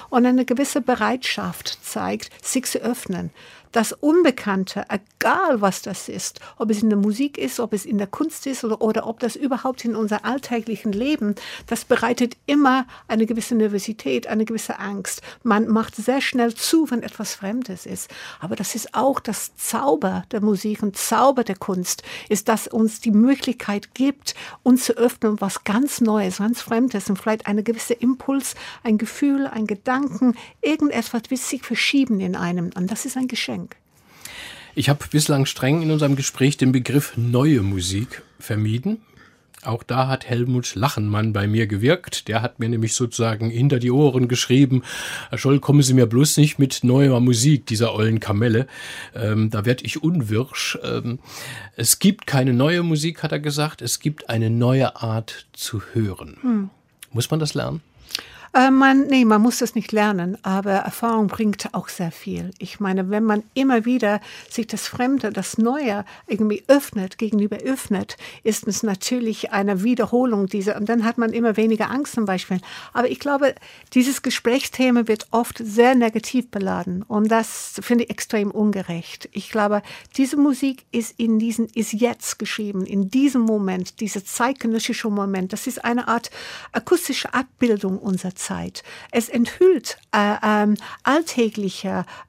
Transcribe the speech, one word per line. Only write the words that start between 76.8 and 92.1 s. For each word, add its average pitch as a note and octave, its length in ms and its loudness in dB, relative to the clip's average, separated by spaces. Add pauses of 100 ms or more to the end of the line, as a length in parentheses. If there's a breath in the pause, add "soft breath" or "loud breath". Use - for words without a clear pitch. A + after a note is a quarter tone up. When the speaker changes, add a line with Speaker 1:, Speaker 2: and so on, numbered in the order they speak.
Speaker 1:
und G#3+ 280 0
das - 520 -2
finde A#3+ 220 2
ich - 60 -8
extrem G#3 400 -2
ungerecht. F#3+ 840 -2
Ich - 180 -10
glaube, G#3 320 0 (340 loud breath)
diese C4+ 200 0
Musik C#4 540 2
ist A#3 280 -4
in A3+ 200 2
diesen, A3+ 280 0
ist - 260 -4
jetzt A3+ 460 -2
geschrieben, G3+ 480 -4
in G3 240 0
diesem C4 320 4
Moment, G3 580 0
dieser G3+ 240 -6
zeitgenössische A#3 880 -2
Moment. G3 420 -2
Das G#3+ 140 -8
ist - 180 -6
eine A#3 240 -2
Art A#3 220 -2 (420 loud breath)
akustische - 640 0
Abbildung G#3+ 640 0
unserer F#3 400 -4
Zeit. - 440 -8 (280 loud breath)
Es A#3 180 0
enthüllt, C#4 720 2 (140)
äh, G#3 300 2
ähm, G#3+ 340 4 (260 loud breath)
alltägliche, G#3+ 1040 0 (220 loud breath)